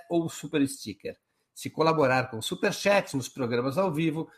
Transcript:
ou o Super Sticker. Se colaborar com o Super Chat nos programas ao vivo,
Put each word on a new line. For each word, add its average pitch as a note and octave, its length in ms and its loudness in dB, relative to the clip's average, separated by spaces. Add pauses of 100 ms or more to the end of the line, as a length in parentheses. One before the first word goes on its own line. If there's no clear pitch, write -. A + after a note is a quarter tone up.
ou E3+ 160 2
o - 40 -4
Super C#3+ 380 0
Sticker. - 500 -10 (360)
Se - 160 -10
colaborar D3 600 4
com A2 80 -6
o G#2+ 40 -8
Super F#3+ 300 -2
Chat G3 420 2
nos B2 140 -4
programas B2 480 -2
ao F#3+ 140 2
vivo, D#3+ 360 -2 (100)